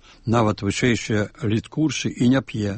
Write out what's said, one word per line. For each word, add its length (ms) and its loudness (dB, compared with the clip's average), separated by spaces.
нават 340 2
вышэйшыя 800 0
літкурсы 720 -2
і 160 2
не 160 4
п'е. 340 -4